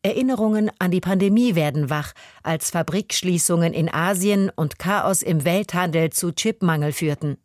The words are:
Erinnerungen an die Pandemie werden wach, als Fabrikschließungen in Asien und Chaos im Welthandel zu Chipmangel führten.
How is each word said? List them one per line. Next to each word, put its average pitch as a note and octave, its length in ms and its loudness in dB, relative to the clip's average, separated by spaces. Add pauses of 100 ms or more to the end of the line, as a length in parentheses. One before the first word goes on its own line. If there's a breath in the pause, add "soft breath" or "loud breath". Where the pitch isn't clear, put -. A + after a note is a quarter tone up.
Erinnerungen G#3+ 640 2 (100)
an F3+ 120 2
die F3+ 80 2
Pandemie G3 560 2
werden D3 340 0
wach, D3 220 -4 (320 loud breath)
als D#3+ 280 -4
Fabrikschließungen E3+ 1000 0
in - 180 -2
Asien G3 640 0
und D3+ 240 -4
Chaos F#3+ 440 0
im D#3 240 0
Welthandel E3+ 640 0
zu E3+ 240 -4
Chipmangel D#3+ 580 0
führten. C#3+ 540 -4